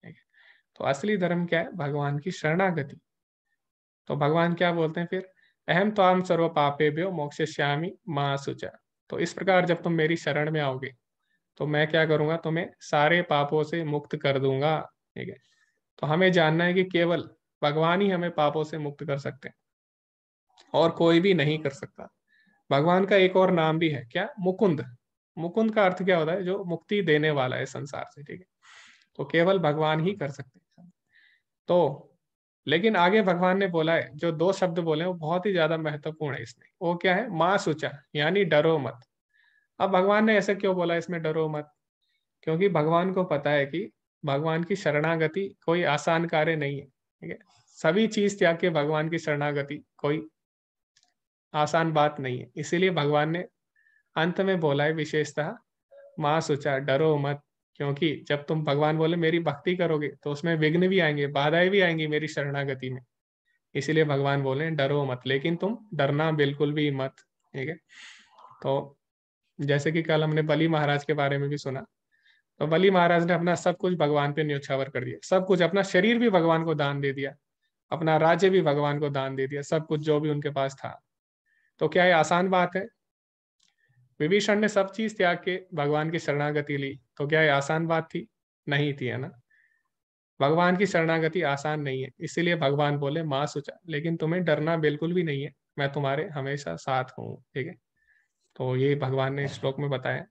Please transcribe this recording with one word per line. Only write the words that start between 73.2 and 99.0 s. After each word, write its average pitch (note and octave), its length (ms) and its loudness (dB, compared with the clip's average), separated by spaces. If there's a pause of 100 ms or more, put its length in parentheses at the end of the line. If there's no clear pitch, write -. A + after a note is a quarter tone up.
ने F3 60 2
अपना E3+ 220 2
सब F3 220 0
कुछ F3+ 180 0
भगवान D3 380 2
पे D#3 120 -2
न्योछावर C#3 440 -4
कर B2 160 -6
दिया, - 220 -10
सब F#3 200 2
कुछ, F#3 160 4
अपना F3+ 200 2
शरीर F#3+ 360 4
भी A#3 120 4
भगवान E3 340 4
को E3 100 -2
दान C#3+ 260 -2
दे C#3 120 -2
दिया, C3+ 220 -8 (580)
अपना D#3+ 240 2
राज्य E3+ 340 4
भी F#3 120 4
भगवान D3 380 0
को D3+ 80 -2
दान C3+ 280 -4
दे C3+ 100 -2
दिया, C#3+ 160 -8
सब D#3 240 -2
कुछ D#3 140 -2
जो D3+ 200 2
भी D3+ 100 -2
उनके D3 200 -4
पास C3+ 240 -2
था। - 280 -14 (760)
तो D#3 100 0
क्या F3+ 160 4
ये F3+ 80 6
आसान F3 360 4
बात F3+ 280 0
है? G3+ 120 -6 (1300)
विभीषण G3+ 380 2
ने G#3+ 100 2
सब G3 240 0
चीज A3 240 -6
त्याग F3 280 2
के F#3 300 -6
भगवान D3+ 360 0
की E3+ 80 -4
शरणागति D3 580 -2
ली, C#3 240 -8 (160)
तो C#3+ 120 -6
क्या D#3 140 4
ये D#3 60 4
आसान D#3 380 0
बात E3 180 0
थी? D#3+ 240 -10 (400)
नहीं C#3+ 260 0
थी, C3 120 -6
है A#2 100 -4
ना। C3+ 240 -10 (1000)
भगवान E3+ 360 4
की G3 100 2
शरणागति E3 560 0
आसान D3+ 380 -2
नहीं C3 220 -4
है, C3 80 -10 (100)
इसीलिए E3+ 360 -2
भगवान D3 400 2
बोले, C#3+ 260 -2
"माँ C#3+ 240 -2
सुचा", - 320 -10 (100)
लेकिन D#3+ 280 -4
तुम्हें E3 280 -2
डरना D#3 320 2
बिल्कुल D3+ 360 0
भी F3+ 100 0
नहीं C#3+ 200 -4
है, D#3 100 -10 (260)
मैं C#3+ 140 -2
तुम्हारे C#3+ 360 -2
हमेशा C#3 480 -8
साथ C3 280 -2 (140)
हूँ, A2+ 260 -12 (100)
ठीक C#3 120 -6
है। F3 80 -14 (800)
तो B2+ 200 -4
ये C#3 180 2
भगवान C3+ 400 -2